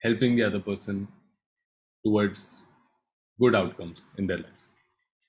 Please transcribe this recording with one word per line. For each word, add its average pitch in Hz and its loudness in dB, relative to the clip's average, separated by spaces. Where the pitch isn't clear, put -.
helping 117 2
the 117 4
other 101 -2
person 98 -6
towards 104 0
good 120 6
outcomes 87 -4
in 98 -2
their 87 -2
lives, - -18